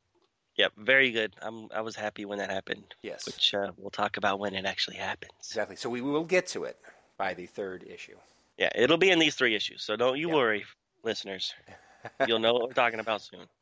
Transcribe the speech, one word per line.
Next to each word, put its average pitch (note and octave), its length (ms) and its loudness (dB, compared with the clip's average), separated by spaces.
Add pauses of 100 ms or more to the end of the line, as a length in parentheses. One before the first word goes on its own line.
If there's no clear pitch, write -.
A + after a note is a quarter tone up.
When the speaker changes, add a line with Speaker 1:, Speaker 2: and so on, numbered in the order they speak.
(560)
Speaker 1:
Yep. G2 200 4
Very B2+ 360 4
good. A2 280 -2
I'm, A2 320 -10
I A2 100 -4
was A2 140 -6
happy G#2+ 300 -6
when G2+ 140 -4
that G2 100 -4
happened. - 540 -8
Speaker 2:
Yes. - 240 -10
Speaker 1:
Which, - 260 0
uh, G2+ 240 0
we'll G2 140 -12
talk G#2 260 -2
about G2 220 0
when G2 160 -4
it F#2+ 100 -6
actually F#2 320 -4
happens. F#2+ 440 -8
Speaker 2:
Exactly. G2+ 340 -6
So A#2+ 140 -6
we A#2+ 120 -4
will C#3+ 220 -2
get F3+ 240 0
to F2 160 -6
it - 160 -10 (380)
by F#2+ 160 -2
the F2 120 -12
third F#2 420 -10
issue. - 300 -18 (400)
Speaker 1:
Yeah, F#2 180 2
it'll C3+ 220 6
be F#3 120 6
in F3 100 6
these D#3 160 4
three A#2 200 4
issues, - 280 -6
so G#2+ 120 -2
don't B2+ 220 2
you D#3+ 100 -2
Speaker 2:
Yep. D#3+ 80 2
Speaker 1:
worry, G#2+ 300 4 (360)
listeners. G2 520 -4 (500)
Speaker 2:
<laughs> B2+ 240 -2
Speaker 1:
You'll A#2 120 4
know A2+ 140 6
what B2 140 0
we're B2+ 60 -10
talking A#2 260 2
about G#2+ 220 -2
soon. F2+ 260 -18 (140)